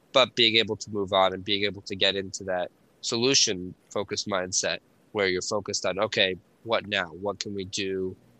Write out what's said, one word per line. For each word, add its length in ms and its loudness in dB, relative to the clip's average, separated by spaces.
but 220 4
being 220 6
able 180 2
to 160 -10
move 200 -2
on 220 6
and 100 -8
being 200 -2
able 200 -2
to 120 -8
get 200 2
into 280 -6
that 260 -2
solution-focused 1300 0
mindset 500 0
where 140 2
you're 140 2
focused 460 -4
on, 100 -2
okay, 380 2
what 220 0
now? 200 -2
What 180 -4
can 160 -8
we 100 -6
do 500 -4